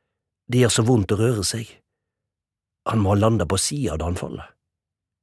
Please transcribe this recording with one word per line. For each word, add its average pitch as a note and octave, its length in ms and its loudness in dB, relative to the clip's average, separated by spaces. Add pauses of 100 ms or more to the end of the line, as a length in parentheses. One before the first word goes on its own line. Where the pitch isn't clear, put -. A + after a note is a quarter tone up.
(480)
Det B2 140 2
gjør A2+ 100 4
så A2+ 140 2
vondt A2 260 4
å G#2 80 2
røre A2+ 240 0
seg. A2+ 240 -6 (1200)
Han A2+ 160 0
må G2 80 2
ha G2+ 80 2
landa G#2+ 260 2
på F#2 140 -2
sida G#2 400 -4
da D#2+ 80 -4
han F2+ 100 -4
faller. - 300 -12 (760)